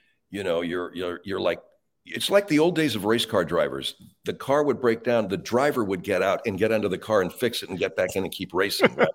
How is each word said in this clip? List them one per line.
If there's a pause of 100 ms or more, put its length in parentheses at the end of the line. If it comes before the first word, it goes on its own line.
(300)
you
know,
you're,
you're,
you're
like, (420)
it's
like
the
old
days
of
race
car
drivers. (320)
The
car
would
break
down,
the
driver
would
get
out
and
get
under
the
car
and
fix
it
and
get
back
in
and
keep
racing.
Right?